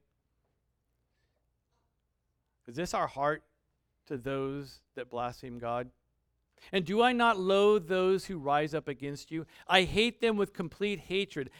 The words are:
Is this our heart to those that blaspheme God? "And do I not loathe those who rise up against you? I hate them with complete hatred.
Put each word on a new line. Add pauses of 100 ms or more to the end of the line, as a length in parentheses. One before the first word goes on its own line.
(2750)
Is
this
our
heart (640)
to
those (100)
that
blaspheme
God? (840)
"And
do
I
not
loathe
those
who
rise
up
against
you? (200)
I
hate
them
with
complete
hatred. (100)